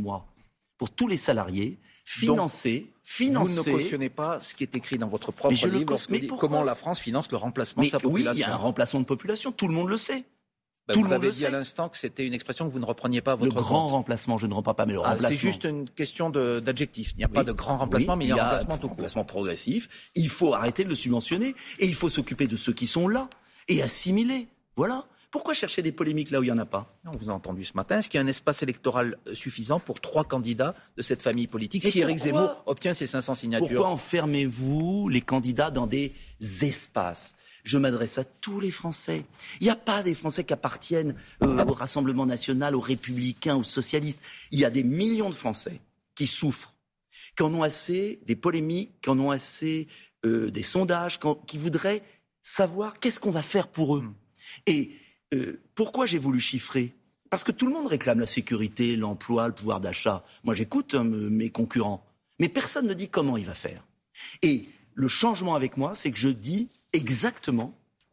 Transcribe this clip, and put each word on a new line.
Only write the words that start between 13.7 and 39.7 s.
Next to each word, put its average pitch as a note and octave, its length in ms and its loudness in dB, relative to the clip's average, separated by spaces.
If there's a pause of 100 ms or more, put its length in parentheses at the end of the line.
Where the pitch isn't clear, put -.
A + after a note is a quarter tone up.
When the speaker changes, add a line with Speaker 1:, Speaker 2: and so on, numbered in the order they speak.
Speaker 2:
compte. D3 80 0
Speaker 1:
remplacement, A#2+ 460 0
je A2 80 -2
ne G2+ 80 0
reprends G#2+ 200 0
pas, A2+ 120 2
mais G#2+ 60 0
le F#2+ 80 0
Speaker 2:
Ah, A#2+ 120 2
Speaker 1:
remplacement. A#2 180 2
Speaker 2:
c'est C#3+ 60 0
juste F3+ 280 0
une D3 240 -4
question E3 420 -4
de, A#2+ 300 2
d'adjectif. A#2+ 540 -2
Il - 40 -12
n'y G#2+ 60 0
a A2 40 4
Speaker 1:
Oui. A2 60 -6
Speaker 2:
pas - 100 4
de A2+ 80 -2
grand C3+ 260 -2
remplacement, C3+ 340 2
Speaker 1:
Oui, F3+ 80 2
Speaker 2:
mais C#3+ 60 0
il - 20 2
y C3 40 4
a - 20 4
Speaker 1:
il A#2+ 40 4
y - 20 4
a A#2 40 4
Speaker 2:
un A#2+ 60 2
remplacement - 240 0
Speaker 1:
un - 40 -2
Speaker 2:
tout C3+ 100 -6
court. - 100 -12
Speaker 1:
remplacement F2+ 260 -4
progressif. G2+ 640 -2 (260)
Il E3 140 2
faut D3+ 240 2
arrêter A#2 320 2
de F#3 60 -4
le D3 40 -2
subventionner E3+ 600 0 (240)
et F#3 80 2
il F3 80 2
faut E3+ 160 0
s'occuper C3+ 360 0
de A2+ 100 -2
ceux A#2 180 -2
qui A#2+ 120 -4
sont F3 220 2
là C4 220 0 (380)
et E3+ 120 4
assimiler. A#3 680 0 (300)
Voilà. B3 300 0 (240)
Pourquoi D4+ 240 -2
chercher - 280 -2
des D#3 80 0
polémiques D3+ 400 -2
là C#3 80 2
où C3 60 4
il - 20 2
n'y B2 60 2
en A#2 60 2
a G#2+ 80 -2
pas ? G2+ 280 -6 (120)
Speaker 2:
On D#3 100 -10
vous G#2+ 140 -8
a - 20 -2
entendu F#2 320 -6
ce - 100 -12
matin. F3 240 0
Est-ce G#3+ 120 -2
qu'il D3+ 80 2
y C3+ 40 4
a - 20 2
un C3+ 40 0
espace - 340 0
électoral, B2 540 0 (100)
euh, G#2 80 -8
suffisant B2 460 -4
pour - 200 -10
trois - 220 0
candidats B2+ 540 -2 (200)
de - 60 -6
cette - 200 -2
famille A#2+ 260 0
politique A2 340 -4
Speaker 1:
Mais G#3 80 4
Speaker 2:
si F#3+ 100 4
Éric D#3+ 180 2
Speaker 1:
pourquoi ? D3 220 2
Speaker 2:
Zemmour - 260 2
obtient F3+ 280 0
ses C3+ 140 -4
cinq C3 140 -2
cents C3+ 120 -2
signatures ? A#2 340 0
Speaker 1:
Pourquoi F#3 200 4
enfermez-vous D3+ 1200 0
les B2 140 4
candidats C3 500 0
dans B2 160 0
des C3+ 240 -2 (500)
espaces ? - 720 -2 (300)
Je B2 140 2
m'adresse A#2+ 400 2
à C3 60 0
tous - 360 -8
les G3 100 0
Français. D#3+ 540 -6 (360)
Il F3+ 40 2
n'y A3+ 60 6